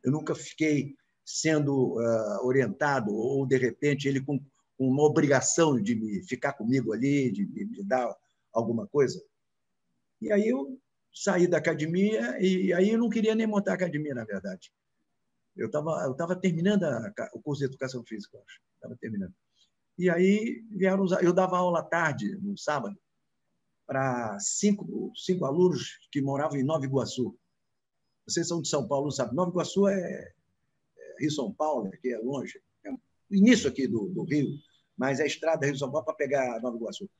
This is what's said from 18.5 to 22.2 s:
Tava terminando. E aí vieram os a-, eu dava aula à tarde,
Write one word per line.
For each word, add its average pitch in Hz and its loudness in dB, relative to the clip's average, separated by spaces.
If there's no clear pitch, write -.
Tava 120 -14
terminando. 101 -8
E 180 2
aí 202 2
vieram 190 2
os 175 2
a-, 185 2
eu 170 6
dava 180 2
aula 180 2
à - -12
tarde, 123 -2